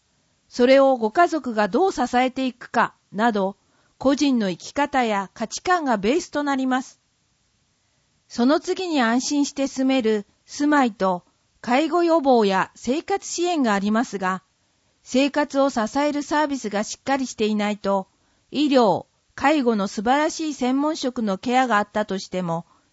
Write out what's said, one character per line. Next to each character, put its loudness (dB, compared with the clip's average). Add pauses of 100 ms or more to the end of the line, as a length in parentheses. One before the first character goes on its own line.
(500)
そ 2
れ 8
を 4
ご -2
家 4
族 -4
が 0
ど 2
う -2
支 -4 (140)
え 2
て -4
い -4
く -20
か 0 (180)
な 0
ど、 -2 (400)
個 2
人 2
の 0
生 -10
き -16
方 0
や -4
価 -8
値 -12
観 0
が 0
ベ 0
ー -2
ス -10
と -4
な -2
り -2
ま -2
す。 -20 (1300)
そ -2
の 4
次 -6
に 0
安 0
心 0
し -8
て -4
住 -4
め 2
る -2 (180)
住 -4
ま 4
い 0
と -2 (340)
介 0
護 2
予 2
防 4
や 0
生 -4
活 -4
支 -6
援 0
が 2
あ 0
り -2
ま 0
す -8
が、 -4 (580)
生 0
活 -2
を 2
支 -2 (180)
え 0
る -4
サ 0
ー -2
ビ -4
ス -6
が -2
し -14
っ -20
か -2
り -4
し -8
て 0
い -2
な -2
い -8
と、 -2 (440)
医 0
療、 2 (260)
介 2
護 2
の -2
素 -8
晴 2
ら 0
し -8
い -4
専 -2
門 -2
職 -6
の -2
ケ 0
ア 2
が 2
あ 2
っ -6
た -2
と -6
し -16
て -6
も、 -6 (260)